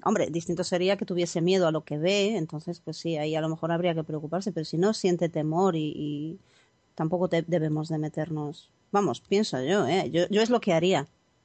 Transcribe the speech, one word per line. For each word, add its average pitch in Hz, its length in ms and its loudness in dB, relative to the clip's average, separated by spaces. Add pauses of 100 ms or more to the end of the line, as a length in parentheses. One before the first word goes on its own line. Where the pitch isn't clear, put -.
Hombre, 196 260 2
distinto 170 340 -4
sería 185 340 2
que 196 80 -4
tuviese 175 360 -2
miedo 180 260 4
a 160 40 4
lo 156 120 -2
que 151 140 -6
ve, 196 400 2
entonces 160 420 -6
pues - 180 -10
sí, 165 200 -4
ahí 156 180 -2
a 156 60 0
lo 160 80 -2
mejor 160 220 -4
habría 170 240 0
que 160 80 -2
preocuparse, 156 480 -6
pero 160 140 -6
si - 120 -4
no 202 160 2
siente 175 360 2
temor 165 460 2
y, 151 200 -2
y 151 440 -6 (560)
tampoco 175 340 0
te-, 165 180 2
debemos 156 420 0
de 160 80 -2
meternos. 151 720 -6 (220)
Vamos, 180 300 2
pienso 196 420 0
yo, 175 240 2
¿eh? 156 240 0
Yo, 170 180 2
yo 208 120 2
es 226 80 2
lo 233 120 2
que 185 120 2
haría. 165 340 2 (380)